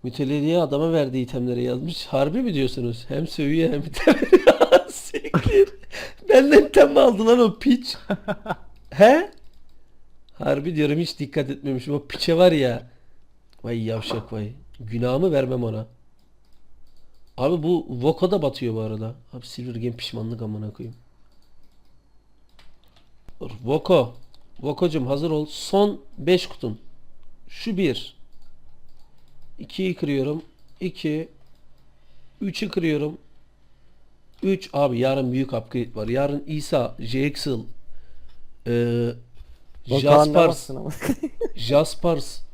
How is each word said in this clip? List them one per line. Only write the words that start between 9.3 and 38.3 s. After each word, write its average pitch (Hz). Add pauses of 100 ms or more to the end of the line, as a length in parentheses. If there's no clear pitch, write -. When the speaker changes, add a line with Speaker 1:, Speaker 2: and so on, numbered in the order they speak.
Speaker 1:
Harbi 143
diyorum, 147
hiç 170
dikkat 139
etmemişim. 139
O 143
piçe -
var 180
ya. 123 (760)
Vay 117
yavşak 113
vay. 107 (280)
Günahımı 123
vermem 131
ona. 110 (1500)
Abi, 170
bu 170
Voko 151
da 202
batıyor 123
bu 110
arada. 110 (180)
Abi, 123
Silver 123
Game 120
pişmanlık 113
amına 107
koyayım. 117 (2500)
Dur, 110 (140)
Voko. 139 (460)
Vokocum, 147
hazır 143
ol. 151
Son 202 (180)
beş 175
kutun. - (720)
Şu -
bir. 151 (1400)
İkiyi 185
kırıyorum. 143 (380)
İki. 165 (1120)
Üçü 202
kırıyorum. 156 (1200)
Üç. 190
Abi, 139
yarın 131
büyük 131
upgrade -
var. 107
Yarın 143
İsa, 151
J-Axel, 135 (1080)